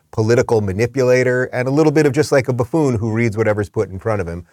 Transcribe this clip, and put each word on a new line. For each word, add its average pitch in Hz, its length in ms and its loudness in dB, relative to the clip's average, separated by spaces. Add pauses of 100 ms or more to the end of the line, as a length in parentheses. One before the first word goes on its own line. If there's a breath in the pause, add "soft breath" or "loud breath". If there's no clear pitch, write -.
(120)
political 113 500 2
manipulator, 123 840 0
and 123 220 -4
a 135 40 -2
little 156 200 4
bit 147 140 2
of 131 80 2
just 143 180 0
like 135 160 2
a 131 60 0
buffoon 131 420 0
who 110 160 -4
reads 113 240 -2
whatever's 107 340 0
put 101 200 -4
in 95 100 -10
front 107 220 -4
of 85 60 -6
him. 85 260 -10